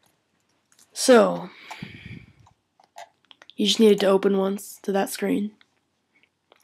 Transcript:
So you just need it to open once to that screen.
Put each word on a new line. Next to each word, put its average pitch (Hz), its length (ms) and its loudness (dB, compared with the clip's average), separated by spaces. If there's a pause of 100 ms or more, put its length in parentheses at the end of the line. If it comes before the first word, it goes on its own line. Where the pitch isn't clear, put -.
(920)
So 185 580 2 (2000)
you 208 120 -2
just - 120 0
need 220 140 6
it 202 80 0
to 202 60 0
open 196 320 2
once 196 440 -6
to - 100 -8
that 196 180 -4
screen. 202 420 -4 (1120)